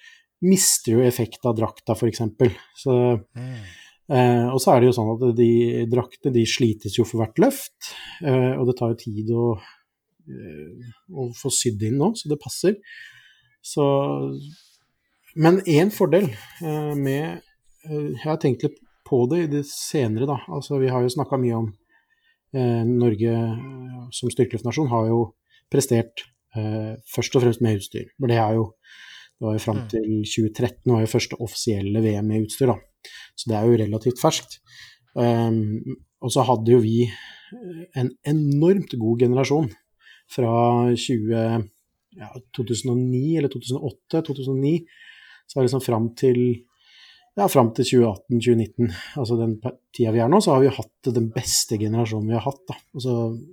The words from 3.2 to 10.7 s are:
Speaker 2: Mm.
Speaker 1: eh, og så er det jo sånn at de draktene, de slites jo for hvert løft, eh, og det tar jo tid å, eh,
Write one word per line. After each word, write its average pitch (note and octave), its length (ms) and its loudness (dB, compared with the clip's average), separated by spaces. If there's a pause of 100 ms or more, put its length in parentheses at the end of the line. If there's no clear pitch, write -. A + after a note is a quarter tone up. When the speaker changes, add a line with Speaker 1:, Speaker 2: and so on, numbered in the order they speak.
Speaker 2:
Mm. B2 220 -12 (500)
Speaker 1:
eh, B2 400 4
og C3 140 -2
så F#3 100 4
er C3 80 6
det B2+ 80 8
jo A#2+ 80 4
sånn A2 160 0
at A#2 240 0
de A#2 140 6 (400)
draktene, B2 420 -2
de A#2 140 2
slites A2 500 -2
jo A#2 80 2
for A2+ 160 -4
hvert - 160 -4
løft, - 560 -2 (300)
eh, C3 340 2
og C3 140 0
det A#2+ 80 -2
tar A#2 160 0
jo - 100 -10
tid G#2+ 320 -6
å, A#2+ 140 2 (800)
eh, A2+ 640 -18 (200)